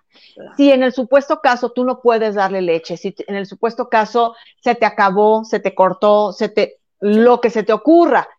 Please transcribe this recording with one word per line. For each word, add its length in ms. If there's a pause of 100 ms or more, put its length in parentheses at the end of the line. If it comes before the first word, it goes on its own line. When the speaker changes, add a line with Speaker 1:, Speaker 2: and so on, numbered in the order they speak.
(340)
Speaker 1:
Claro. 240
Speaker 2:
Si 120
en 120
el 100
supuesto 480
caso 320
tú 120
no 180
puedes 320
darle 260
leche, 380
si 140
te, 180
en 60
el 100
supuesto 420
caso 460 (260)
se 140
te 100
acabó, 600
se 140
te 160
cortó, 580
se 180
te, 260 (260)
Speaker 1:
Sí. 120
Speaker 2:
lo 260
que 80
se 140
te 100
ocurra 560 (100)